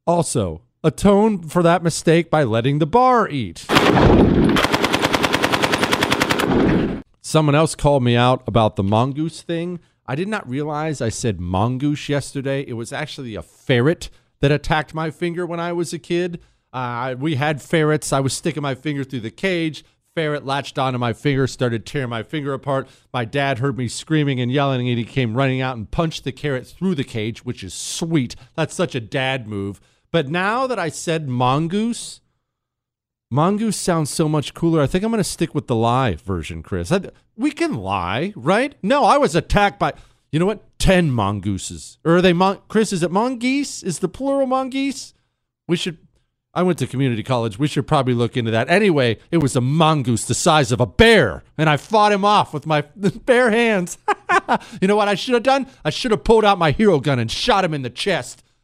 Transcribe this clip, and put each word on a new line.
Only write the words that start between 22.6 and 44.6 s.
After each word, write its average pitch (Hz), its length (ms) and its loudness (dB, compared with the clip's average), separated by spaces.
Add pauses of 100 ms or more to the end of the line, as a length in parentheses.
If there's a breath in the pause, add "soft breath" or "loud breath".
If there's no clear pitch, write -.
My 123 100 -4
dad 139 360 -2
heard 131 180 -2
me 123 100 -4
screaming 143 520 0
and 123 120 -2
yelling, 135 380 0
and 120 80 0
he 117 80 -2
came 117 320 -2
running 131 240 2
out 131 160 -4
and 104 140 -12
punched 165 320 -2
the 135 80 -6
ferret 135 340 -6
through 180 300 -4
the 139 80 -2
cage, 110 420 -6
which - 180 -10
is 92 120 -14
sweet. 160 600 -4 (200 soft breath)
That's 156 180 -4
such 175 220 -4
a 127 40 -4
dad 131 480 -4
move. 98 320 -6 (320)
But 156 160 0
now 202 380 -2
that 240 140 -4
I 170 100 -4
said 160 400 -4
mongoose, 160 920 -2 (1080)
mongoose 196 480 0
sounds 165 320 -2
so 156 180 -2
much 151 280 -2
cooler. 160 260 2
I 135 60 2
think 185 160 -2
I'm 226 80 -2
gonna 220 120 0
stick - 300 -4
with 147 140 -4
the 120 80 -2
lie 117 400 2
version, 82 480 -8
Chris. 87 280 -6
I, 196 200 -2 (260 soft breath)
we 277 140 -2
can 320 240 -4
lie, 98 600 -2
right? 196 480 0
No, 247 220 2
I 240 120 6
was 262 160 2
attacked 202 460 2
by, 151 140 0 (360 soft breath)
you 151 100 -2
know 175 60 2
what? - 320 -6
Ten 180 320 4
mongooses. 101 960 -4
Or 165 140 4
are 185 40 4
they 180 120 6
mon-, 190 340 2
Chris, 214 240 0
is 180 100 -2
it 170 100 -2
mongoose? 254 720 -2
Is 175 180 -6
the 175 100 -2
plural 277 360 -2
mongoose? 262 680 -4 (520)